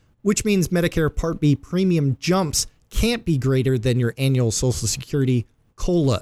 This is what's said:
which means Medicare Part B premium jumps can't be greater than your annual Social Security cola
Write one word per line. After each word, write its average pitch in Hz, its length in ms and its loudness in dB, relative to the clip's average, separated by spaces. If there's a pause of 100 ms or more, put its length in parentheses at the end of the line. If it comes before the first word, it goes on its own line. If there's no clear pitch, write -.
(220)
which 208 240 0
means 190 220 2
Medicare 165 460 0
Part 165 240 -4
B 147 160 4
premium 165 640 0
jumps 180 480 -2 (220)
can't 233 380 -2
be 165 100 0
greater 131 400 0
than 123 240 0
your 117 160 -2
annual 131 340 0
Social 117 380 -2
Security 131 580 -2 (300)
cola 156 460 2